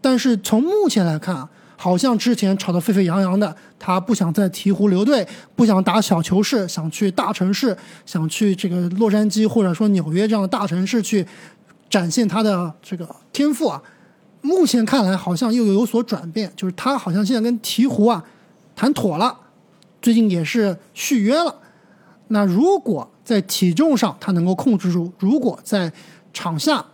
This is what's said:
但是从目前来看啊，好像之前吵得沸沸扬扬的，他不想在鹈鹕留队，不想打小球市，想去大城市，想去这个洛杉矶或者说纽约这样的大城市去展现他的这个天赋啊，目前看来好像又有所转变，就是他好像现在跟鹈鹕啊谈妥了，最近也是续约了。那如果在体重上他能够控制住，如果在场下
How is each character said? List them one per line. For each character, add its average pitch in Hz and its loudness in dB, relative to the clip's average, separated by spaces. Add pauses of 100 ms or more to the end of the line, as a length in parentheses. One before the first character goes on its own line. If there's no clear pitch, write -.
但 262 2
是 247 2
从 220 2
目 381 2
前 190 2
来 156 0
看 180 -6
啊， 135 -8 (280)
好 180 0
像 240 2
之 240 2
前 196 0
吵 185 -4
得 170 0
沸 226 -2
沸 190 4
扬 175 0
扬 190 0
的， 190 -2 (240)
他 185 -2
不 190 -2
想 170 0
在 196 2
鹈 196 -2
鹕 202 2
留 190 2
队， 247 2 (300)
不 240 4
想 196 4
打 190 2
小 170 2
球 185 0
市， 202 -2
想 165 -8
去 202 -2
大 196 -4
城 190 -2
市， 214 -2 (280)
想 160 -4
去 196 0
这 190 -6
个 175 -2
洛 202 0
杉 214 2
矶 214 0
或 214 2
者 180 0
说 214 0
纽 165 0
约 196 0
这 214 0
样 208 0
的 190 -2
大 208 -4
城 185 -2
市 220 -2
去 196 -2 (640)
展 180 0
现 220 0
他 208 -2
的 180 0
这 - -12
个 165 -12 (240)
天 285 0
赋 269 -2
啊， 147 -4 (600)
目 339 2
前 233 2
看 233 2
来 190 2
好 180 -4
像 226 -2
又 240 2
有 208 2
所 240 0
转 170 -6
变， 202 -6
就 185 -6
是 180 -4
他 269 -2
好 185 -4
像 202 0
现 240 0
在 220 -2
跟 233 -2
鹈 - 0
鹕 226 2
啊 170 0 (520)
谈 254 0
妥 180 -2
了， 240 0 (640)
最 233 4
近 220 4
也 170 0
是 202 0 (160)
续 - -2
约 214 2
了。 330 -2 (720)
那 208 2
如 285 2
果 160 -6 (120)
在 214 2
体 185 0
重 285 4
上 202 0
他 - -6
能 170 2
够 180 0
控 208 0
制 180 -2
住， 175 -2
如 247 2
果 247 -2
在 180 -2 (420)
场 165 -6
下 285 0 (100)